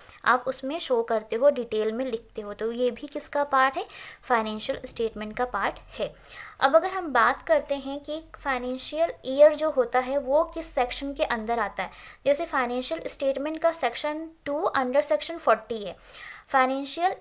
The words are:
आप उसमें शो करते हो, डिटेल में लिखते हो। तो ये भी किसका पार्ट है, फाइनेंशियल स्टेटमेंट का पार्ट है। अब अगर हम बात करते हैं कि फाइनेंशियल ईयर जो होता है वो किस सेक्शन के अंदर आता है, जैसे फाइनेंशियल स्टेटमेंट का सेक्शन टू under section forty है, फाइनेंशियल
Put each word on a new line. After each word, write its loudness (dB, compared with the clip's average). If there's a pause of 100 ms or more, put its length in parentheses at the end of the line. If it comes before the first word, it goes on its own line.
(240)
आप 4
उसमें -4
शो 0
करते -2
हो, 6
डिटेल 0
में -4
लिखते -8
हो। -10
तो -4
ये 2
भी -10
किसका -4
पार्ट 2
है, -6 (360)
फाइनेंशियल -2
स्टेटमेंट -6
का 0
पार्ट -4 (200)
है। -4 (460)
अब 6
अगर 4
हम -6
बात 4
करते 0
हैं -8
कि -10 (220)
फाइनेंशियल -2 (120)
ईयर 8
जो 0
होता 2
है 0
वो 2
किस -8
सेक्शन -2
के 0
अंदर -2
आता -2
है, -6 (340)
जैसे 4
फाइनेंशियल -2
स्टेटमेंट -2
का 2
सेक्शन -4 (160)
टू 0
under 2
section -2
forty 0
है, -10 (520)
फाइनेंशियल 2